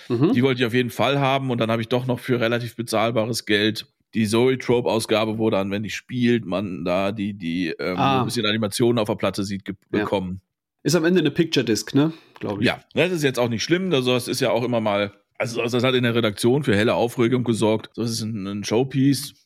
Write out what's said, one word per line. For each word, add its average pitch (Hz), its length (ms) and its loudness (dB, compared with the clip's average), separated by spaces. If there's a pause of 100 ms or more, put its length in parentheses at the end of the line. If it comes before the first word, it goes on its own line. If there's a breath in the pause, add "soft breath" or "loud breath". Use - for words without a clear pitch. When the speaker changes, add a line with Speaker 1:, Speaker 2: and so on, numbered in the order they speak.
Speaker 1:
Mhm. 131 240 2
Speaker 2:
Die 240 100 2
wollte 127 180 2
ich 123 60 0
auf 110 80 -2
jeden 123 160 2
Fall 135 280 0
haben 135 320 0
und 117 80 -2
dann 113 120 0
habe 117 100 0
ich 110 80 -6
doch 127 180 -2
noch 123 140 -2
für 120 200 -2
relativ 117 360 -2
bezahlbares 113 680 -2
Geld 107 400 0 (260)
die 110 140 0
Zoetrope-Ausgabe, 113 1120 0
wo 110 120 2
dann, 98 200 0
wenn 104 140 -4
die 95 60 -8
spielt, 120 540 0
man 90 400 -4
da 95 280 0
die, 104 200 -4
die, 87 360 -4 (100)
ähm, 87 180 -4
Speaker 1:
Ah. 135 180 0
Speaker 2:
so 131 40 2
ein 123 80 0
bisschen 117 180 -4
Animationen 110 540 0
auf 107 100 0
der 110 60 0
Platte 98 300 -2
sieht, 98 200 -8
ge-, 95 120 -8 (160)
Speaker 1:
Ja. 107 80 0
Speaker 2:
bekommen. 95 400 -2 (420)
Speaker 1:
Ist 151 140 2
am 160 80 2
Ende 180 160 4
eine 151 100 2
Picture-Disc, 135 640 0
ne? 151 180 2 (280 loud breath)
Glaub 104 200 -6
ich. 110 60 2
Speaker 2:
Ja, - 140 -2 (140)
das 170 180 2
ist 156 100 -4
jetzt 131 160 0
auch 120 100 2
nicht 113 140 -2
schlimm. 180 300 0
Also 127 200 2
das 123 140 0
ist 127 140 -4
ja 123 100 2
auch 117 140 0
immer 120 160 0
mal, 104 320 0 (260)
also, 117 220 -4
also 120 160 0
das 120 80 2
hat 131 100 2
in 123 80 2
der 117 140 2
Redaktion 120 480 2
für 117 100 2
helle 107 200 4
Aufregung 120 500 0
gesorgt. 113 520 0
Das 113 140 -4
ist 113 120 -6
ein, 107 240 -6
ein 101 180 -6
Showpiece. 135 680 0 (120)